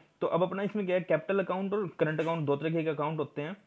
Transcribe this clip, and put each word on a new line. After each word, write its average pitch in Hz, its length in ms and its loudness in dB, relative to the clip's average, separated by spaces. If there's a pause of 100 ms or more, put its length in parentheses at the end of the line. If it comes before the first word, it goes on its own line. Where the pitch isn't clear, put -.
(200)
तो 208 60 2
अब 170 160 4
अपना 185 200 0
इसमें 208 240 -2
क्या 180 100 2
है, 180 60 2
Capital 180 420 0
account 190 280 -2
और 202 160 -2
current 156 320 0
account 160 260 0
दो 143 100 4
तरीके 160 260 0
के 160 80 0
account 151 280 -2
होते 147 240 -4
हैं। 175 140 -8 (100)